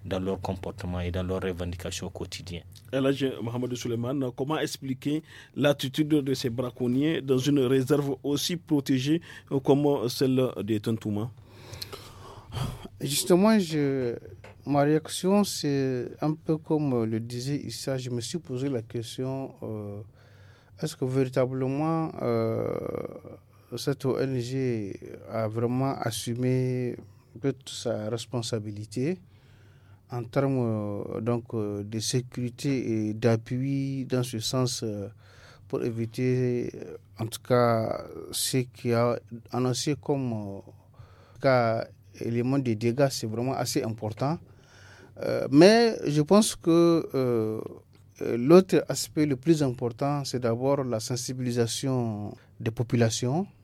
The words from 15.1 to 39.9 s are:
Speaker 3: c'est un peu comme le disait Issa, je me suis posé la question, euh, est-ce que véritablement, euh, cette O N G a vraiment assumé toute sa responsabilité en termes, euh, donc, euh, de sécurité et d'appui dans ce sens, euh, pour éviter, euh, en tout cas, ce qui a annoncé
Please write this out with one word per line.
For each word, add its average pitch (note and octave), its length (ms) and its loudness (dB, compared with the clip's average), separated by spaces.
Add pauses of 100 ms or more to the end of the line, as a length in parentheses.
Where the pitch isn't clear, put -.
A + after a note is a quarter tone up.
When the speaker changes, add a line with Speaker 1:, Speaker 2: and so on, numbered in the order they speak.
Speaker 3:
c'est C3+ 640 0 (120)
un D3+ 140 2
peu D#3+ 240 -2
comme D3 460 2
le A2 160 0
disait A#2+ 360 -4
Issa, C3 420 -6
je B2 120 -6
me A#2+ 100 -2
suis C#3+ 180 -6
posé C3+ 300 -4
la A#2+ 140 -2
question, C3 800 -6
euh, G#2 380 -8 (800)
est-ce D#3 160 -6
que - 80 -2
véritablement, C3 1080 0 (100)
euh, A2+ 500 0 (1040)
cette C3+ 280 -4
O B2+ 140 2
N C3+ 220 0
G A#2+ 580 -2 (320)
a A2 180 -2
vraiment B2 500 0
assumé B2+ 1000 0 (440)
toute C3+ 280 -4
sa G#2+ 420 -4
responsabilité A2+ 1080 -4 (920)
en A#2+ 140 -6
termes, C3+ 340 0
euh, G#2 600 -2
donc, A#2+ 240 0 (100)
euh, G#2 300 -2
de A2 140 -6
sécurité B2 1120 -2
et G#2+ 60 -2
d'appui B2+ 920 0
dans B2+ 160 0
ce B2 160 -4
sens, B2+ 440 0
euh, G#2 260 -4 (600)
pour C3 160 -2
éviter, B2 880 0
euh, - 220 -12 (220)
en A2+ 80 -4
tout - 200 -10
cas, A#2 580 4 (280)
ce - 260 -2
qui B2 360 -2
a A#2+ 240 2 (320)
annoncé B2+ 500 0